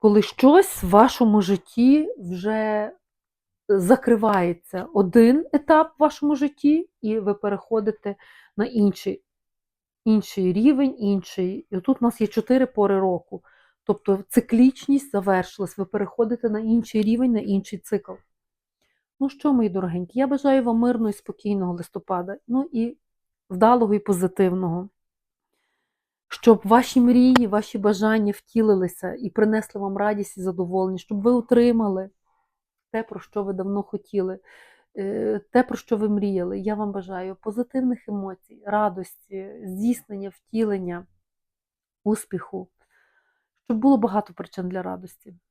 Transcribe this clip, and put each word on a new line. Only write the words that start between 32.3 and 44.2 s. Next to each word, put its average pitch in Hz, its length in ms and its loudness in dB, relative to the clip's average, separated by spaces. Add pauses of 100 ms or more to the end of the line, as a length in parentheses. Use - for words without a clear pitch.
те, 220 120 -6
про 202 160 -14
що - 240 -8
ви 196 100 -6
давно 196 300 -4
хотіли, 190 560 -6 (580)
е, 214 420 -4 (120)
те, 247 120 2
про - 140 -6
що - 200 -4
ви 214 120 -2
мріяли. 196 500 -4
Я 208 160 -6
вам 208 160 -6
бажаю 190 440 -10
позитивних 240 720 -6
емоцій, 196 580 -12
радості, 196 1000 -6
здійснення, 196 640 -6
втілення, 190 760 -6 (1000)
успіху, 190 640 -6 (960)
щоб 226 120 -4
було 262 200 4
багато 202 360 -2